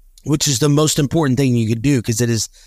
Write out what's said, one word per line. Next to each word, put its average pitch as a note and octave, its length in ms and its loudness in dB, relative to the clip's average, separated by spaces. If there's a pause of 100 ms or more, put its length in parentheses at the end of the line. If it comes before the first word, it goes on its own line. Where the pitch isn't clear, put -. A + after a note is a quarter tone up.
(240)
which D3 240 -2
is C3 120 -2
the D3+ 100 2
most D3+ 300 2
important C#3 380 0
thing C3 180 2
you A#2 120 0
could A2+ 140 -2
do, C3+ 200 2
'cause A2+ 200 -4
it A#2+ 80 0
is A2+ 180 -2 (200)